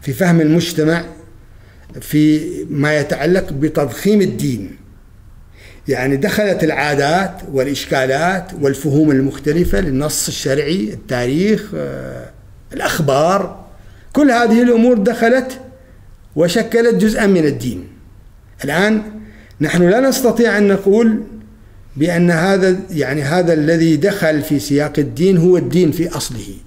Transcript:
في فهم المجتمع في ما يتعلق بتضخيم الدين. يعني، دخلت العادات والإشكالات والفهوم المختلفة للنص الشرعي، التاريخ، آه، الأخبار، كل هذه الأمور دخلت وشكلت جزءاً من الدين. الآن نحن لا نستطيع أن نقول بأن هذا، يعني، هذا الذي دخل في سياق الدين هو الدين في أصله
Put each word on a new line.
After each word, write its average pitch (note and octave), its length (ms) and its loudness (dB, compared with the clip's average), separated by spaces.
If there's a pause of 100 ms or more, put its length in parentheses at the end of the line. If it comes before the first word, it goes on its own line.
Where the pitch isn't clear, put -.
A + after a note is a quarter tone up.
في C#3 120 -6
فهم E3+ 280 2
المجتمع E3 640 0 (1000)
في D3+ 480 0 (200)
ما D3 280 0
يتعلق D3+ 560 -2
بتضخيم D3+ 680 0
الدين. A#2+ 540 -4 (1120)
يعني، C3+ 280 0
دخلت F#3 480 -2
العادات D3 800 0 (100)
والإشكالات C#3 1000 -2 (100)
والفهوم C#3+ 500 2
المختلفة D3+ 680 0
للنص D3 480 -2
الشرعي، E3 680 -4
التاريخ، C#3 840 -2
آه، C3 540 -10 (440)
الأخبار، E3 920 -2 (480)
كل C#4 180 4
هذه A#3 300 4
الأمور A#3+ 360 4
دخلت A#3 600 0 (760)
وشكلت A3+ 600 2
جزءاً G#3+ 300 2
من F#3 200 4
الدين. A#2 420 -4 (760)
الآن G3+ 380 0 (600)
نحن E3+ 220 2
لا F#3+ 160 4
نستطيع A#3 580 2
أن G#3 100 4
نقول G#3 520 2 (800)
بأن F3 340 2
هذا، F#3 440 2 (160)
يعني، D3 300 -2
هذا E3+ 320 0
الذي E3 420 2
دخل D3+ 460 0
في D3 180 -2
سياق C#3+ 380 -2
الدين D3+ 400 2
هو F3+ 200 4
الدين E3 340 2
في E3+ 180 -4
أصله A2+ 380 -10 (200)